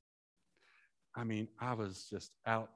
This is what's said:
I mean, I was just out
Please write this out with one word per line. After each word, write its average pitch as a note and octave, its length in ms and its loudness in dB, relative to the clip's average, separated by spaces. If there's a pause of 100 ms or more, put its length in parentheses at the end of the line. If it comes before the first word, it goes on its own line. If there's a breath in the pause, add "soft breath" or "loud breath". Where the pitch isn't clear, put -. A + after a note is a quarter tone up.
(1160 soft breath)
I A#2+ 100 -2
mean, A2 220 2 (140)
I B2 140 2
was G2 340 -2
just G2+ 220 -6 (160)
out A2+ 300 4